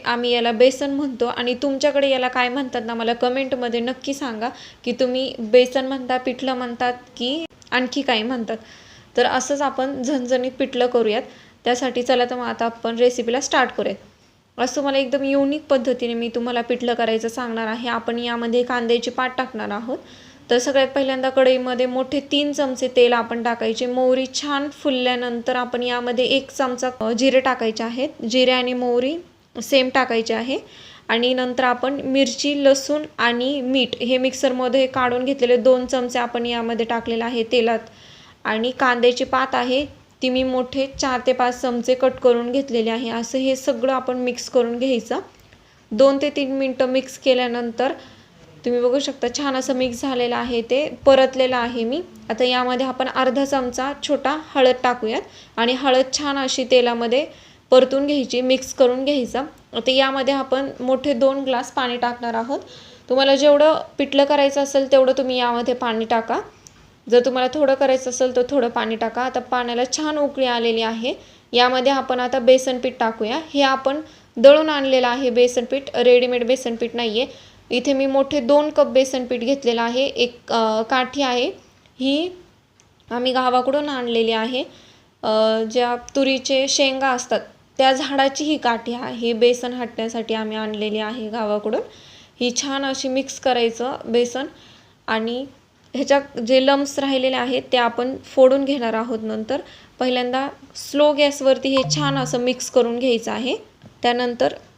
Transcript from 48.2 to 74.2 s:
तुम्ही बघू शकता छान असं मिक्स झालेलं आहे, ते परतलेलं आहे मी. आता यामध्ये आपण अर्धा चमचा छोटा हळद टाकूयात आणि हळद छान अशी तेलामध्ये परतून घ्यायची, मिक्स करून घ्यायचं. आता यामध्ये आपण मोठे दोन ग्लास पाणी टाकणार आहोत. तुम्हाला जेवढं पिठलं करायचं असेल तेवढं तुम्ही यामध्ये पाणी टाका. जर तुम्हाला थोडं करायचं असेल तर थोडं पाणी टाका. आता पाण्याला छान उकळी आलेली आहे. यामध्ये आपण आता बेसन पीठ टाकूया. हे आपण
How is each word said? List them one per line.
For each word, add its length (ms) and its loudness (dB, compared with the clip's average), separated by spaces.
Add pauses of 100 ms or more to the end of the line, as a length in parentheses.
तुम्ही 160 0
बघू 180 2
शकता 280 -4 (100)
छान 180 -2
असं 180 -2
मिक्स 280 -2
झालेलं 340 -2
आहे, 260 -2
ते 280 0 (160)
परतलेलं 520 4
आहे 260 -4
मी. 180 -2 (280)
आता 140 -2
यामध्ये 420 0
आपण 220 -4
अर्धा 380 0
चमचा 480 -4 (100)
छोटा 340 -2 (180)
हळद 280 4
टाकूयात 380 -2 (360)
आणि 160 0
हळद 320 2 (120)
छान 200 -4
अशी 340 -2
तेलामध्ये 560 2 (420)
परतून 380 6
घ्यायची, 340 0
मिक्स 320 0
करून 320 2
घ्यायचं. 340 0 (340)
आता 180 0
यामध्ये 420 2
आपण 360 -2 (100)
मोठे 340 0
दोन 300 2
ग्लास 280 -4
पाणी 260 -4
टाकणार 360 -4
आहोत. 260 -4 (500)
तुम्हाला 260 4
जेवढं 400 6 (220)
पिठलं 260 2
करायचं 400 2
असेल 280 0
तेवढं 260 6
तुम्ही 200 -2
यामध्ये 360 0
पाणी 320 -2
टाका. 340 0 (720)
जर 160 6
तुम्हाला 340 0
थोडं 140 4
करायचं 360 2
असेल 260 -2
तर 140 4
थोडं 200 2
पाणी 260 -4
टाका. 260 -4
आता 180 -4
पाण्याला 420 -2 (160)
छान 200 -4
उकळी 280 0
आलेली 360 0
आहे. 320 -4 (400)
यामध्ये 380 4
आपण 280 -2
आता 200 -2
बेसन 400 4
पीठ 200 -4
टाकूया. 400 -2 (140)
हे 80 2
आपण 400 0 (360)